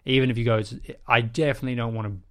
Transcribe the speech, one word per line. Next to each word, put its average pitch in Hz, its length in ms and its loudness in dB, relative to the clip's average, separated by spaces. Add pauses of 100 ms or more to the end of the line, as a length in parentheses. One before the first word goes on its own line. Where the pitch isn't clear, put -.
Even 131 260 4
if 113 80 -2
you 117 40 0
go, 113 140 4
"It's, 110 160 -4 (340)
I 120 140 4
definitely 127 540 -2
don't 117 180 -2
wanna 107 240 -4 (140)